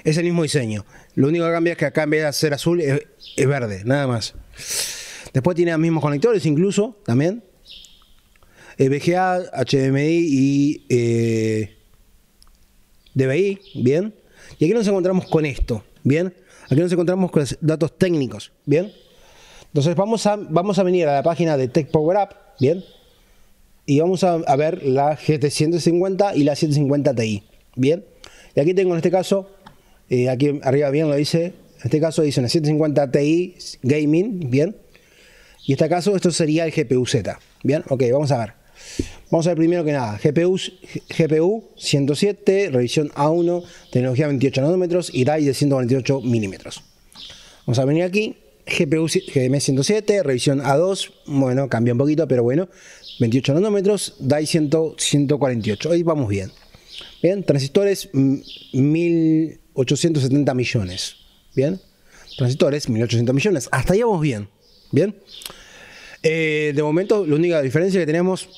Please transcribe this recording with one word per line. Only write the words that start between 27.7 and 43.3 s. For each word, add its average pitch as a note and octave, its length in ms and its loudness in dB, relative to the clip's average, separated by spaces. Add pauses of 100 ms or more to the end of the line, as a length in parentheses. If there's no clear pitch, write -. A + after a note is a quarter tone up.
bien. C#3+ 280 0 (500)
Y - 60 0
aquí D#3 140 2
tengo F#3 180 2
en E3+ 60 0
este F3 120 0
caso, F#3+ 400 0 (600)
eh, B2 200 2
aquí C#3+ 320 0
arriba C#3 280 2
bien D3+ 180 0
lo C#3+ 80 2
dice, D3+ 300 0
en - 400 -12
este D3 160 2
caso D#3+ 200 0
dice C#3+ 200 0
una A#2+ 80 0
siete D#3 180 0
cincuenta D3 420 0
Ti D#3+ 460 0 (280)
Gaming, D#3 680 0
bien. D3 260 0 (880)
Y C#3 60 0
en C3+ 40 0
este D#3+ 120 2
caso F3+ 300 0
esto F3 140 0
sería D#3+ 340 0
el D#3+ 80 -4
G D3+ 120 -2
P B2+ 120 0
U B2+ 80 0
Z, - 340 -2 (240)
bien. C#3+ 240 0
Ok, C3 240 0
vamos C#3+ 200 2
a C3 80 0
ver. A2 140 -8 (800)
Vamos E3 160 2
a F3+ 40 2
ver E3+ 60 -2
primero E3 280 2
que D3+ 80 0
nada, A2+ 260 -4
G D3+ 140 0
P E3 120 2
U, F#3 120 0
G - 720 -6
P D#3 100 2
U G#3 380 0
ciento C#3+ 360 0
siete, G3 560 0
revisión B2+ 460 0
A D3 140 0
uno, F3 340 0 (260)